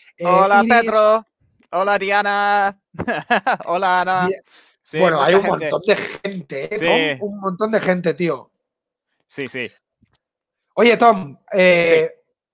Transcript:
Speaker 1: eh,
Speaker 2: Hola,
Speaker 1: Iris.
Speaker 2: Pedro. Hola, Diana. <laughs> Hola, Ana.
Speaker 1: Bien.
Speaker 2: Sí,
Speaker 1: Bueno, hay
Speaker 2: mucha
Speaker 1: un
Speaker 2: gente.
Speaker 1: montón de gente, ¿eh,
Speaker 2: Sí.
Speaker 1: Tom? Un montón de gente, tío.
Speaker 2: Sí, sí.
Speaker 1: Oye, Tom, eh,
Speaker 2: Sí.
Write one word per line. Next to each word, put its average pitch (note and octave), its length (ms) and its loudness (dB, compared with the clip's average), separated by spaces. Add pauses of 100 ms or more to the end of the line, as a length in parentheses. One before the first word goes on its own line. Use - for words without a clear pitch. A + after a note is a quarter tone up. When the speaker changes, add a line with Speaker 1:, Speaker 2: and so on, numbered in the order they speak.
(180)
Speaker 1:
eh, E3+ 80 -6
Speaker 2:
Hola, G3 360 4
Speaker 1:
Iris. A#3 120 2
Speaker 2:
Pedro. A3 520 2 (440)
Hola, G3 280 0
Diana. G3+ 800 0 (140)
<laughs> G#3 720 -4
Hola, F3+ 380 0
Ana. F3+ 240 -2
Speaker 1:
Bien. F#3 160 -6 (400)
Speaker 2:
Sí, - 160 -10
Speaker 1:
Bueno, D#3+ 240 0
hay E3+ 140 2
Speaker 2:
mucha G3 160 0
Speaker 1:
un D#3+ 80 -4
Speaker 2:
gente. D3+ 100 -6
Speaker 1:
montón D#3 160 -4
de G#3 100 2
gente, E3 800 -10
¿eh, - 40 -6
Speaker 2:
Sí. D#3+ 420 0
Speaker 1:
Tom? G#3 100 -6
Un G#3 100 -14
montón F#3+ 300 -4
de A3 100 0
gente, F3+ 340 -2
tío. D#3 360 -6 (800)
Speaker 2:
Sí, C#3 160 -10
sí. A#2+ 240 -10 (1040)
Speaker 1:
Oye, A3+ 220 4
Tom, F#3+ 420 2 (140)
eh, E3+ 580 2
Speaker 2:
Sí. - 220 -20 (220)